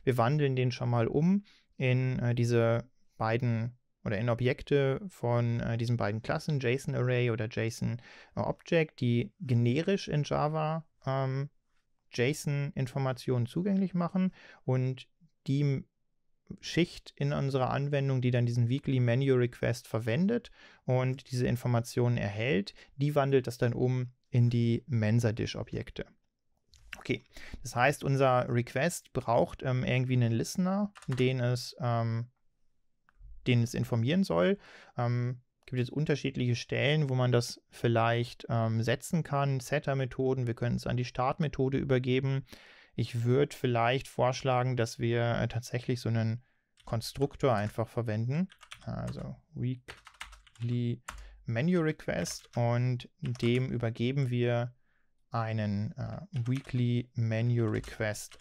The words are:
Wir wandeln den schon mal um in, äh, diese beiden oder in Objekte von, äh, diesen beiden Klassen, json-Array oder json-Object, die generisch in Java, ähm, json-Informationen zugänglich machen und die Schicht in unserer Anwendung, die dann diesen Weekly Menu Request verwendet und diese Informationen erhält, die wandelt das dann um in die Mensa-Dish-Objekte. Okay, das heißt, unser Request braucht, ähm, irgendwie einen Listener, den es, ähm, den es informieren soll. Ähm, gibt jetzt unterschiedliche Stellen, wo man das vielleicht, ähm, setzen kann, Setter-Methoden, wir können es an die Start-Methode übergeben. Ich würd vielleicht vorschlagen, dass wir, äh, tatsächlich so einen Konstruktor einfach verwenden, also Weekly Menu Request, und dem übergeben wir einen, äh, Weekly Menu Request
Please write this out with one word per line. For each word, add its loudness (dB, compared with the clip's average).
Wir 2
wandeln 2
den 2
schon -4
mal 2
um 2
in, 2
äh, 0
diese 2
beiden 0
oder -2
in 0
Objekte 0
von, 0
äh, -2
diesen 0
beiden -2
Klassen, -2
json-Array 0
oder -2
json-Object, -4
die 0
generisch 2
in 0
Java, -2
ähm, -2
json-Informationen -2
zugänglich 0
machen 0
und 0
die 0
Schicht -2
in -2
unserer 0
Anwendung, 0
die 4
dann 4
diesen 2
Weekly 0
Menu 4
Request 0
verwendet 0
und -2
diese 0
Informationen 0
erhält, -2
die 0
wandelt 4
das -6
dann 2
um -2
in 6
die 2
Mensa-Dish-Objekte. 0
Okay, -4
das -8
heißt, 2
unser 4
Request -2
braucht, 0
ähm, 0
irgendwie 0
einen 4
Listener, -2
den 0
es, -2
ähm, -2
den 6
es -4
informieren 0
soll. 2
Ähm, -2
gibt -2
jetzt -2
unterschiedliche 0
Stellen, 0
wo 0
man 2
das 0
vielleicht, 0
ähm, 2
setzen 0
kann, 0
Setter-Methoden, -2
wir -2
können -2
es -6
an -2
die 0
Start-Methode -2
übergeben. 0
Ich -2
würd 2
vielleicht 0
vorschlagen, 0
dass -2
wir, 0
äh, 0
tatsächlich -6
so -4
einen 0
Konstruktor -2
einfach -2
verwenden, -4
also -8
Weekly -6
Menu 2
Request, -2
und 0
dem 0
übergeben -2
wir 0
einen, -2
äh, -8
Weekly -2
Menu 0
Request -4